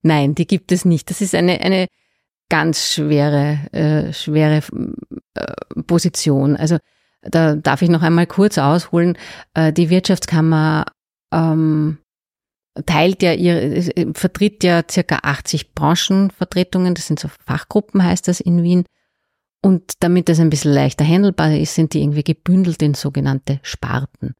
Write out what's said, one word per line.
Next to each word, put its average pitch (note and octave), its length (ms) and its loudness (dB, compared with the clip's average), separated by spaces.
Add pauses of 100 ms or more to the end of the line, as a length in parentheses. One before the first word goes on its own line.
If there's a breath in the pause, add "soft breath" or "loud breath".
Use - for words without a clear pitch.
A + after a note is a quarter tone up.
Nein, D3 340 2
die E3 100 -2
gibt - 260 -2
es F3+ 140 -2
nicht. E3+ 240 2
Das F3+ 120 -8
ist F#3+ 120 -4
eine, F3 280 0
eine F#3 260 0 (600)
ganz D#3 440 -2
schwere, D3 680 0 (140)
äh, D3+ 400 -2
schwere, D3+ 480 0 (720)
äh, - 200 -10 (340)
Position. D3 680 2
Also D#3+ 220 0 (440)
da D#3+ 340 2
darf D3 260 0
ich F3 80 2
noch E3 140 2
einmal E3+ 240 2
kurz G3+ 300 0
ausholen. E3+ 600 0 (380 loud breath)
Äh, D#3 180 2
die E3 160 2
Wirtschaftskammer, D#3+ 960 0 (460)
ähm, D#3 680 0 (880)
teilt F3 380 0
ja F3 100 2
ihr, E3+ 280 0
äh, E3 520 -2
vertritt - 500 -2
ja E3+ 260 2
circa - 340 -2
achtzig - 500 -6
Branchenvertretungen. F3+ 1200 0
Das E3+ 140 -8
sind D3+ 120 -4
so D3 100 -10 (160)
Fachgruppen, - 580 -2
heißt F3 240 0
das F3+ 120 -2
in F3 240 0
Wien. F3+ 220 2 (760)
Und F#3 380 0
damit F3 300 2
das D#3+ 100 4
ein E3 100 6
bisschen D3 240 0
leichter C#3 320 2
handelbar E3 500 2
ist, D3+ 200 -2
sind D#3+ 180 0
die D3 80 0
irgendwie D3 220 -2
gebündelt F3 580 0
in D3+ 120 2
sogenannte C#3 720 -4
Sparten. C3 760 -8